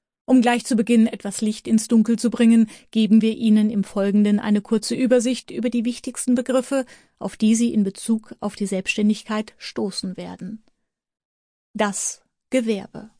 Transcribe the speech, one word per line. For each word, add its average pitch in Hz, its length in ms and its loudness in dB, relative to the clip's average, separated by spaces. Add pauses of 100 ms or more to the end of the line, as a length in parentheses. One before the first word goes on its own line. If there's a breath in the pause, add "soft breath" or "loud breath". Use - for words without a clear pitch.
(260)
Um 254 160 6
gleich 240 240 0
zu 254 100 0
Beginn 226 300 4
etwas - 360 -6
Licht 214 260 -4
ins 220 200 0
Dunkel 226 300 2
zu 226 140 -2
bringen, 226 380 4 (200 loud breath)
geben 220 320 4
wir 220 140 0
Ihnen 214 340 2
im 208 140 -2
Folgenden 208 560 2
eine 208 220 0
kurze 220 340 -2
Übersicht 247 560 0
über 233 180 -4
die 233 160 -2
wichtigsten 247 480 -4
Begriffe, 254 520 -2 (340 soft breath)
auf - 180 -10
die 220 160 2
Sie 233 200 0
in 208 100 0
Bezug 220 560 -6
auf - 160 -8
die 202 100 -6
Selbstständigkeit 208 920 -4
stoßen - 600 -8
werden. 180 460 -14 (1080)
Das - 500 -6 (260)
Gewerbe. 220 720 -4